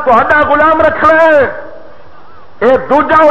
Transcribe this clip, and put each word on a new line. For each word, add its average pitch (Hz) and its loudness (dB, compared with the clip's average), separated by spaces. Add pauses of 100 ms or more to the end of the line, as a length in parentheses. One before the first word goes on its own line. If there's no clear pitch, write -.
تہاڈا 262 2 (100)
غلام 311 2
رکھنا 320 2
ہے۔ 311 4 (1200)
اے 254 2 (120)
دوجا 302 2
او 302 4